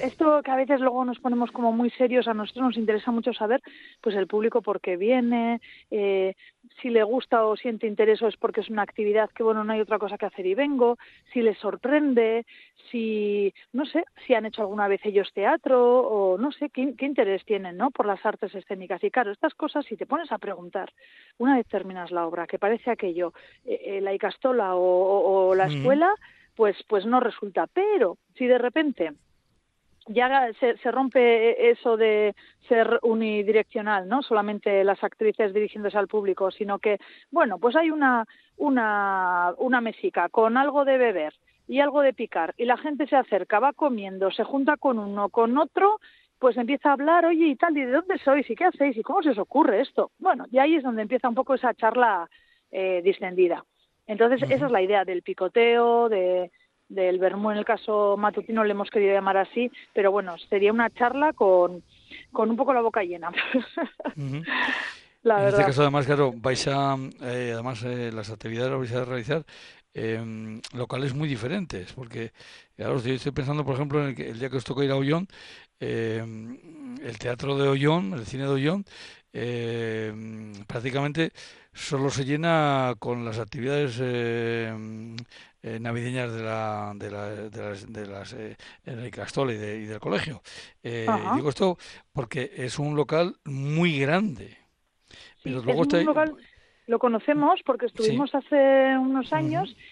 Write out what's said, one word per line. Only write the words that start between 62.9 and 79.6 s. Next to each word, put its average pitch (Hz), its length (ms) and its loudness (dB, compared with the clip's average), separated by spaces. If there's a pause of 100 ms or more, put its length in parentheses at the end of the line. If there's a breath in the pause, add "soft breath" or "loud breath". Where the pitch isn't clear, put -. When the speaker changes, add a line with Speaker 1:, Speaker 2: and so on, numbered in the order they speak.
Speaker 1:
llena. 175 260 -8
<laughs> - 840 -6
Speaker 2:
Ujú. 139 260 -8 (800 loud breath)
Speaker 1:
La 220 160 2
Speaker 2:
En 196 80 2
este 202 60 2
Speaker 1:
verdad. 202 140 4
Speaker 2:
caso, 139 160 2
además, 143 240 2
claro, 139 280 2
vais 120 320 -2
a, 139 300 0 (260)
eh, 123 320 -6
además, 117 300 -8
eh, 123 280 -6
las 107 180 -10
actividades 113 420 -6
las 135 80 -2
vais 117 120 -6
a 127 120 -2
realizar 127 400 -4 (500 loud breath)
en 110 640 -8 (140)
locales 127 400 -6
muy 151 140 -4
diferentes, 127 640 -6
porque, 117 400 -12 (440 loud breath)
claro, 117 240 -4
yo 120 140 -4
estoy 131 160 -6
pensando, 143 340 -4
por 135 100 -4
ejemplo, 143 280 -2
en 139 60 -4
el 127 80 -6
que, 143 140 -10
el 113 100 -12
día 131 100 -6
que 131 60 -6
os 120 80 -4
toca 135 200 -4
ir 135 60 0
a 135 60 0
Ollón, 147 320 0 (500 loud breath)
eh, 113 460 -4 (800)
el 117 160 -12
Teatro 131 380 -4
de 139 120 2
Ollón, 156 460 0
el 117 120 -10
Cine 135 180 -8
de 139 60 -4
Ollón, 151 340 -2 (480 loud breath)
eh, 117 800 -6 (540)